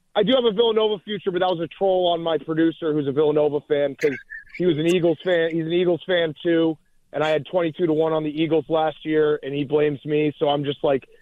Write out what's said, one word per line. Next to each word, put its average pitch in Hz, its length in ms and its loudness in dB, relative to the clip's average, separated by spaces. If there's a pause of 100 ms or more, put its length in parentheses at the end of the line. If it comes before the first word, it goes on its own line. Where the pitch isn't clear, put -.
(160)
I 208 80 4
do 208 100 2
have 254 100 4
a 233 80 2
Villanova 214 520 2
future, 202 260 -6
but 175 80 -2
that 185 120 2
was 170 100 -2
a 165 80 -4
troll 185 400 0
on 170 120 0
my 165 180 -2
producer 160 540 -2
who's 147 140 -2
a 139 60 -2
Villanova 147 560 2
fan 143 260 0
'cause 135 220 0 (420)
he 175 80 0
was 165 100 2
an 156 100 -2
Eagles 170 380 2
fan. 170 280 0
He's 165 140 -2
an 160 60 -4
Eagles 175 340 0
fan 170 360 0
too. 165 340 2 (360)
And 147 120 -4
I 156 60 0
had 151 160 0
twenty-two 175 400 -2
to 156 60 2
one 160 200 0
on 156 120 0
the 151 60 -4 (120)
Eagles 160 260 0
last 160 360 -2
year, 151 380 0
and 135 120 -8
he 147 100 -4
blames 147 400 0
me. 151 340 0
So 151 100 0
I'm 143 160 0
just 139 200 -6
like, 139 240 0 (140)